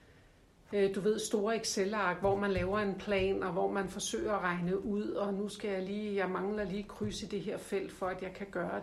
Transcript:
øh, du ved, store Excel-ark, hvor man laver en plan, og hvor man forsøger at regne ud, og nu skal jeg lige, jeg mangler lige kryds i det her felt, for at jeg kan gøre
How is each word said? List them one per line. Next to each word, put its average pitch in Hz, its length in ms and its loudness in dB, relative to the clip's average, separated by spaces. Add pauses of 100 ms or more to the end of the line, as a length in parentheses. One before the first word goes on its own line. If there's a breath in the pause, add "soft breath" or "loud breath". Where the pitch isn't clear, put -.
(720 loud breath)
øh, 196 220 4
du 208 60 0
ved, 214 180 4
store 214 380 2
Excel-ark, 196 640 0
hvor 196 160 4
man 202 160 2
laver 185 260 2
en 202 160 2
plan, 190 480 2
og 185 100 0
hvor 196 180 2
man 196 180 0
forsøger 214 440 -2
at 190 100 0
regne 180 420 0
ud, 208 260 0
og 202 240 0
nu 202 140 -2
skal 202 220 -4
jeg 190 120 0
lige, 202 340 -2
jeg 185 140 2
mangler 196 340 0
lige 196 180 -2
kryds 208 400 -6
i 214 40 -6
det 202 140 -4
her 180 180 -4
felt, 190 340 -4
for - 140 -4
at 180 160 -4
jeg 185 120 -6
kan 202 160 -8
gøre 190 320 -2